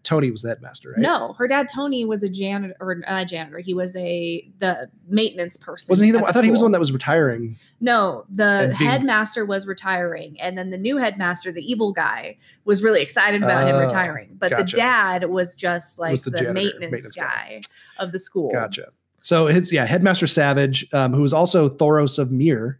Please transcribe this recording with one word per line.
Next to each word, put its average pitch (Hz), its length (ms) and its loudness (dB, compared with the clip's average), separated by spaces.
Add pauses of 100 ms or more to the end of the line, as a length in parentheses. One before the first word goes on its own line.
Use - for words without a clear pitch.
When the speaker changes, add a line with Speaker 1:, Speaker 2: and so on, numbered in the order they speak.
Speaker 1:
Tony, 147 260 2
was 110 120 -6
the 117 80 -8
headmaster, - 400 -12
right? - 100 -2
Speaker 2:
No, 277 380 0
her 240 100 0
dad, 269 260 0
Tony, 262 300 -4
was 214 180 -2
a 202 60 -2
janitor, 196 540 -6
or 185 140 -6
not 185 260 -6
a 185 40 -6
janitor. 160 340 -10
He 180 140 -6
was 180 220 -4
a, 175 500 -6 (140)
the 170 300 -4 (180)
maintenance 190 480 -2
person - 340 -12
Speaker 1:
Wasn't 190 160 6
he 220 60 8
the 226 60 4
Speaker 2:
at 220 60 2
Speaker 1:
one, - 40 0
I 180 40 2
Speaker 2:
the - 20 0
Speaker 1:
thought 247 100 4
he 220 80 6
was 233 60 4
the - 20 2
Speaker 2:
school. 226 60 4
Speaker 1:
one 220 80 4
that 180 60 4
was 151 120 2
retiring. 127 640 0 (240)
Speaker 2:
No, 208 500 0
the 196 140 -2
Speaker 1:
And 202 340 2
being - 140 2
Speaker 2:
headmaster 233 540 0
was 196 200 -4
retiring, 185 760 -4
and 185 160 -6
then 185 120 -8
the 185 80 -8
new 233 200 -2
headmaster, 196 560 -2
the 170 80 -10
evil 214 320 -2
guy, 117 440 -4 (280)
was 202 180 2
really 214 180 4
excited 202 400 0
about 135 280 2
him 135 80 4
Speaker 1:
Oh, - 20 4
Speaker 2:
retiring. 135 580 -2
But 185 140 -2
Speaker 1:
gotcha. 202 140 2
Speaker 2:
the 180 60 -4 (100)
dad 190 480 0
was 180 260 -2
just, 175 420 -4
like, 165 140 -4
Speaker 1:
Was 131 140 -2
the 135 60 -4
Speaker 2:
the - 80 -4
Speaker 1:
janitor, 120 160 -2
Speaker 2:
maintenance 185 360 -4
Speaker 1:
maintenance - 240 -6
guy. 170 80 -8
Speaker 2:
guy 110 380 -8 (380)
of 180 120 -6
the 185 80 -6
school. 170 320 -4
Speaker 1:
Gotcha. 113 380 -4 (320)
So 165 260 4
his, 175 260 2
yeah, 135 120 2
Headmaster 175 420 4
Savage, 139 680 2
um, 131 200 2
who 139 80 4
was 139 120 4
also 165 340 4
Thoros 147 500 2
of 131 140 0
Myr 131 480 0